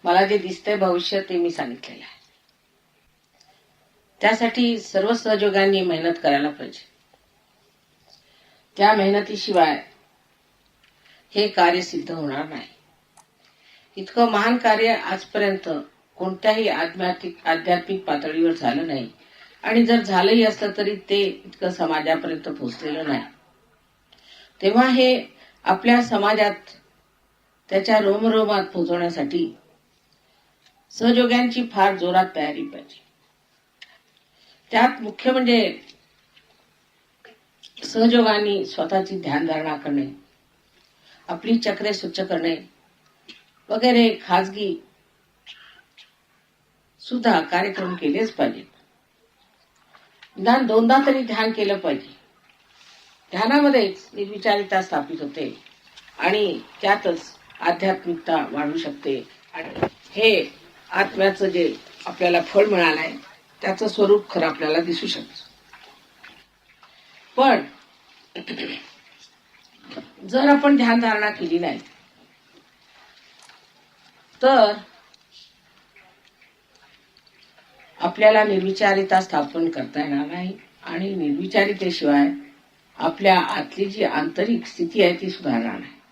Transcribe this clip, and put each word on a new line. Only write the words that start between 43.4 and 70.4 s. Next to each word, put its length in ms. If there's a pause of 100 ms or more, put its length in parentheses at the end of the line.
वगैरे 540
खाजगी 520 (2250)
सुद्धा 400
कार्यक्रम 540
केलेच 380
पाहिजेत. 320 (1700)
निदान 300
दोनदा 400
तरी 160
ध्यान 300
केलं 260
पाहिजे. 420 (1120)
ध्यानामध्येच 840
निर्विचारिता 680
स्थापित 380
होते 420 (560)
आणि 420 (220)
त्यातच 400 (380)
आध्यात्मिकता 880
वाढू 280
शकते 500 (260)
आणि 320 (240)
हे 400 (400)
आत्म्याचं 580
जे 260 (320)
आपल्याला 340
फळ 260
मिळालं 340
आहे 160 (460)
त्याचं 260
स्वरूप 420
खरं 160
आपल्याला 340
दिसू 260
शकतं. 420 (1900)
पण 280 (720)
<clears throat> 1900
जर 200